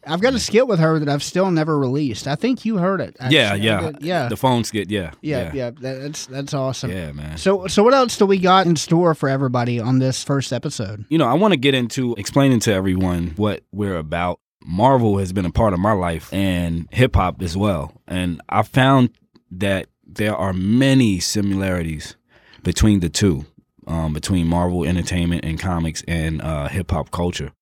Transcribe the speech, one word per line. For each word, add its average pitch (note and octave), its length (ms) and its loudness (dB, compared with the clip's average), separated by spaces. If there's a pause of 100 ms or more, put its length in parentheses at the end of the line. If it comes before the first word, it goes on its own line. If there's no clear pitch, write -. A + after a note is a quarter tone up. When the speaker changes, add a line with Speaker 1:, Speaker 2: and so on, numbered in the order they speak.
Speaker 1:
I've E3 140 -2
got C4 140 2
a G#3+ 40 0
skit A#3 280 2
with G3+ 100 2
her D#3+ 220 4
that D3 100 -2
I've C#3+ 140 -2
still F#3+ 260 0
never D#3+ 300 0
released. C3+ 480 -2
I C#3 80 -2
think A#3+ 280 -2
you A3 140 -2
heard F3+ 240 0
it, F#2+ 160 -10 (100)
Speaker 2:
Yeah, B2+ 260 4
Speaker 1:
actually. G2+ 120 -2
Speaker 2:
yeah. A2 140 2
Speaker 1:
I E2 120 -4
did, - 120 -14
yeah. D#3+ 260 -2
Speaker 2:
The G#2+ 80 -6
phone B2 260 2
skit, G2+ 280 -6
yeah, F#2 300 -4
Speaker 1:
Yeah, C#3 240 -4
Speaker 2:
yeah. D#3 100 -10
Speaker 1:
yeah, B2 140 -6 (120)
that, C3 200 -10
that's, D3 260 -12
that's C3+ 260 -10
awesome. C3 380 -4
Speaker 2:
Yeah, E2+ 200 -8
man. D2+ 280 -12
Speaker 1:
So, F#3+ 260 4
so G3+ 180 4
what B3 120 8
else B3+ 200 2
do G3+ 120 4
we G3 100 4
got F#3 300 4
in E3+ 80 4
store E3 400 2
for D3 120 -4
everybody B2 520 0
on B2+ 180 2
this C3 260 0
first C#3 300 -4
episode? G#2+ 560 -8
Speaker 2:
You D#3+ 80 2
know, D#3 80 4
I A#2 80 2
wanna F#3 240 4
get C3+ 160 2
into B2 460 -2
explaining C3 400 4
to A2 120 0
everyone F#2 640 0
what G2+ 360 -2
we're G2 260 -4
about. E2+ 420 -4 (240)
Marvel A2 540 4
has F#2 160 -4
been F#2+ 140 0
a E2 40 -2
part A2 220 2
of F2 60 -2
my G#2 140 2
life F2 380 -4
and F2 600 -2
hip B2+ 240 2
hop F#2 260 0
as F2 160 -4
well. F#2 500 -4
And F2+ 400 -4
I G2+ 140 0
found C3 480 4 (440)
that F#2+ 340 -4 (180)
there G#2 300 -4
are F#2 180 -2
many A2+ 680 4
similarities F#2 960 -2 (460)
between G2+ 380 2
the E2+ 100 -2
two, D2+ 380 0 (400)
um, D#2+ 260 -4
between E2+ 320 -2
Marvel F2 400 0
Entertainment F2 580 -2
and D#2+ 160 -6
comics E2+ 480 -4
and, D#2+ 360 -4
uh, D2+ 240 -4
hip E2 240 -6
hop D2 180 -4
culture. F2 520 -6